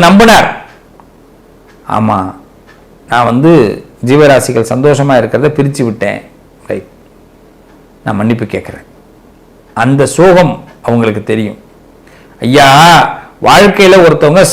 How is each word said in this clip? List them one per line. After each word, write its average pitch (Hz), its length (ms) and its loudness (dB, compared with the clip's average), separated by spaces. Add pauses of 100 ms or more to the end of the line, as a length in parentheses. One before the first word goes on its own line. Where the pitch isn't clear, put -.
நம்பினார், 196 420 4 (1500)
"ஆமா, 107 220 -2 (920)
நான் 120 200 0
வந்து 139 220 0 (580)
ஜீவராசிகள் 131 640 0
சந்தோஷமா 139 460 0
இருக்கிறத 123 380 -2
பிரிச்சு 139 300 -4
விட்டேன், 101 320 -8 (500)
ரைட், 98 200 -12 (1120)
நான் 104 160 -6
மன்னிப்பு 110 340 -4
கேட்கிறேன்." - 320 -14 (960)
அந்த 139 180 0 (160)
சோகம் 175 360 2 (320)
அவங்களுக்கு 113 440 -2
தெரியும். 110 280 -6 (840)
ஐயா, 139 240 2 (800)
வாழ்க்கையில 190 460 2 (100)
ஒருத்தவங்க 156 480 2